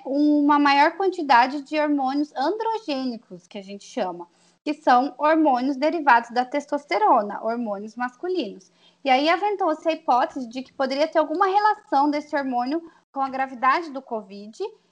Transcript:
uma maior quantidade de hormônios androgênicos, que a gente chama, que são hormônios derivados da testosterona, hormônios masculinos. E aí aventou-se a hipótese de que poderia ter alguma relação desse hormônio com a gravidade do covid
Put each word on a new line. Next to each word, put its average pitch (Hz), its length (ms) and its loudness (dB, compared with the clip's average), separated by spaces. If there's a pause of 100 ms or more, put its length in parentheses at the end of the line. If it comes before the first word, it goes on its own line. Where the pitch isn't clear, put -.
uma 294 540 4
maior 285 360 4
quantidade 285 680 2
de 302 180 -4
hormônios 294 560 -2
androgênicos, 277 1120 -4
que 214 100 -14
a 202 40 -12
gente 202 220 -16
chama, 175 440 -6 (360)
que 302 80 -4
são 277 460 2
hormônios 285 580 2
derivados 277 540 2
da 240 140 0
testosterona, 285 1000 0
hormônios 220 540 -6
masculinos. 247 760 -8 (340)
E 269 60 2
aí 277 180 4
aventou-se 349 600 0
a 320 40 2
hipótese 277 560 -2
de 254 140 -10
que - 100 -16
poderia 269 360 -2
ter 320 100 0
alguma 311 280 2
relação 381 640 2
desse 302 260 -4
hormônio 269 460 -4 (300)
com 277 80 -6
a 269 80 -2
gravidade 262 640 -2
do 262 120 -12
covid 208 600 -12 (300)